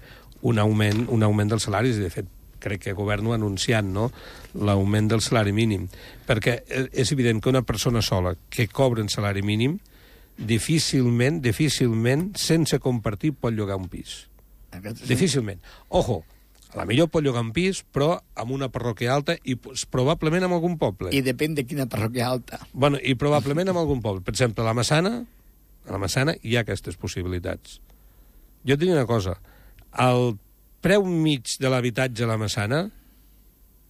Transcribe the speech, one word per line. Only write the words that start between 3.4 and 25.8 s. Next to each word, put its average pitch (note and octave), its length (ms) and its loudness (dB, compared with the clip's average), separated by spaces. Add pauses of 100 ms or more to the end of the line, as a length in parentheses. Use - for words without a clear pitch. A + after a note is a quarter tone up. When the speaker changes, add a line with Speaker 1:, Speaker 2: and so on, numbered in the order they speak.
Speaker 1:
no?, G2+ 240 0 (480)
l'augment G#2 500 4
del A2 140 2
salari G#2 320 2
mínim. G#2+ 320 0 (400)
Perquè, A#2+ 400 0
eh, B2+ 260 -4
és C#3 220 0
evident A#2 260 2
que C3 140 0
una C3 80 4
persona A#2 400 0
sola F2+ 320 0 (160)
que A#2 180 -2
cobra B2 380 2
un - 80 -2
salari G2+ 320 -2
mínim, A#2 320 2 (720)
difícilment, B2+ 920 2
difícilment, B2 920 2
sense D#3+ 460 2
compartir, B2 560 -2
pot A#2 160 -2
llogar G2+ 240 -2
un F#2 100 -8
pis. - 380 -14 (460)
Speaker 2:
Aquest G#2+ 280 -12
és - 60 -14
un - 40 -2
Speaker 1:
Difícilment. B2 520 0 (280)
Ojo, B2+ 300 0 (540)
a F#2+ 80 -14
la F2 40 -6
millor B2+ 240 4
pot D#3+ 160 0
llogar A#2+ 200 0
un A2+ 80 -6
pis, F#3 300 -2
però D3 320 0 (200)
amb A2+ 200 -6
una C3+ 140 -4
parròquia A#2+ 440 -4
alta D3 300 0
i, C3 120 -4
pues, - 300 -10
probablement D#3+ 600 0
amb F3+ 120 2
algun E3+ 200 0
poble. G2 380 -2
Speaker 2:
I C#3 100 2
depèn C#3 320 -2
de C#3 80 -2
quina C3+ 240 -4
parròquia A2+ 400 -2
alta. B2+ 300 -6 (140)
Speaker 1:
Bueno, C#3+ 280 2
i C3 140 2
probablement D3 560 2
amb F3 100 0
algun C#3+ 200 0
poble. G2 240 -2
Per A#2 100 -4
exemple, A#2 300 2
a A2 40 2
la A2 80 2
Massana, D#3+ 380 2 (720)